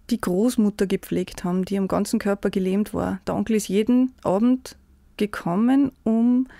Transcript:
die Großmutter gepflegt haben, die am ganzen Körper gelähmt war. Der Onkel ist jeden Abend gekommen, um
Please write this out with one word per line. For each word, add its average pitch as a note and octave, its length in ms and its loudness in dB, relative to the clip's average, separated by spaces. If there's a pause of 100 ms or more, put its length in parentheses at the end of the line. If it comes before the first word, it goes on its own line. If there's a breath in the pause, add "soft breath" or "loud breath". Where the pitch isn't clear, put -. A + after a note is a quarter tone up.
(100)
die A3+ 100 -2
Großmutter G#3 640 0
gepflegt F3+ 580 -4
haben, F#3 200 0
die G3 140 -4
am F#3+ 100 -2
ganzen G3 300 0
Körper G3+ 320 -2
gelähmt F#3+ 440 -2
war. F#3 320 -4
Der G#3 80 -2
Onkel G#3 220 0
ist G3+ 120 -2
jeden B3 460 2 (100)
Abend A#3 520 0 (400)
gekommen, A3 760 0 (120)
um A#3+ 420 2 (140)